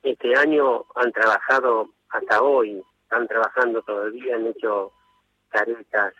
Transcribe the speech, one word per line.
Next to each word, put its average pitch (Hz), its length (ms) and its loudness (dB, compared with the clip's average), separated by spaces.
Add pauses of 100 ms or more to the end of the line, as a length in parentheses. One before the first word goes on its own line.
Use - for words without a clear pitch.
este 123 320 0
año 143 580 2
han 120 180 0
trabajado 113 760 0 (200)
hasta 107 340 0
hoy, 113 380 2 (220)
están 117 240 -2
trabajando 113 540 0
todavía, 110 540 -6
han 113 120 -2
hecho 104 460 -4 (560)
caretas, 107 720 -2